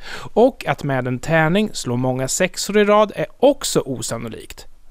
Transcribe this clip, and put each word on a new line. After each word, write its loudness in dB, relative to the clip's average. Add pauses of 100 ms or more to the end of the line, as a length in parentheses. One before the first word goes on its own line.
(340)
Och 4
att -2
med -2
en -2
tärning 2
slå -4
många -2
sexor -2
i 6
rad 4
är -4 (140)
också 2
osannolikt. -10 (240)